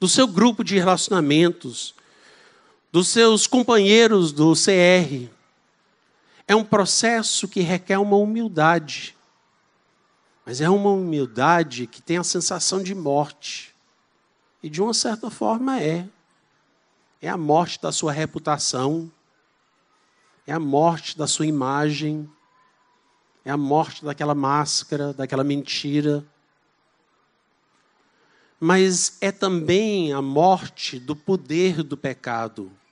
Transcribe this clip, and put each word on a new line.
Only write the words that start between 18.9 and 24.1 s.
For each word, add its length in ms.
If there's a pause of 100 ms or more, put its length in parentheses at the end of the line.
É 60
a 80
morte 580
da 80
sua 200
imagem. 840 (1120)
É 60
a 60
morte 480
daquela 320